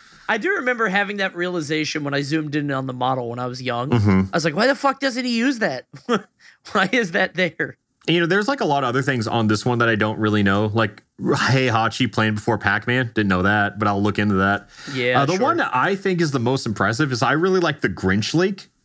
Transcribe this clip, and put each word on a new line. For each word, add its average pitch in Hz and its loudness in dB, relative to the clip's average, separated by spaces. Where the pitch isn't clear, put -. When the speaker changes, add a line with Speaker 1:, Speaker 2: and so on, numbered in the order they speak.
Speaker 1:
I 226 0
do 339 -2
remember 247 -2
having 202 0
that 190 -4
realization 156 -4
when 143 -4
I 143 0
zoomed 151 -2
in 147 -2
on 135 -4
the 127 -6
model 127 -2
when 123 -8
I 127 -4
was 123 -8
young. 123 -4
Speaker 2:
Mm-hmm. 104 4
Speaker 1:
I - 0
was - 0
like, 156 -2
"Why 220 2
the 269 2
fuck 277 -2
doesn't 254 -2
he 240 -2
use 240 0
that? 147 -4
<laughs> - -20
Why 190 2
is 226 0
that 185 0
there?" 156 -4
Speaker 2:
You 165 4
know, 170 2
there's, 202 2
like, 277 0
a 233 -2
lot 143 2
of 131 0
other 131 0
things 123 0
on 110 2
this 107 2
one 120 2
that 117 4
I 113 4
don't 107 0
really 107 2
know. 101 2
Like, 110 -2
Heihachi 117 0
playing 110 0
before 107 0
Pac-Man. 117 0
Didn't 107 0
know 92 2
that, 101 0
but 107 0
I'll 101 0
look 104 0
into 104 2
that. 98 0
Speaker 1:
Yeah, 123 2
Speaker 2:
Uh, 139 2
the 170 2
Speaker 1:
sure. 190 0
Speaker 2:
one 320 2
that 226 -2
I 160 0
think 190 0
is 156 0
the 135 0
most 127 0
impressive 113 0
is 117 -2
I 127 2
really 185 2
like 156 -2
the 117 0
Grinch 95 0
leak, 190 0